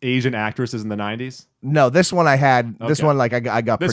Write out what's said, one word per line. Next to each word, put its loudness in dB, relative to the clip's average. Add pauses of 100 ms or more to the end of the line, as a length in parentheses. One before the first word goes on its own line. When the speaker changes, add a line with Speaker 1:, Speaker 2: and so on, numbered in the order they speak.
Speaker 1:
Asian 0
actresses -4
in -8
the -6
nineties? -8 (160)
Speaker 2:
No, 2
this 2
one 2
I 4
had. 2
This -2
Speaker 1:
Okay. 2
Speaker 2:
one, 2
like, 0
I, -2
I 0
got -2
Speaker 1:
This 0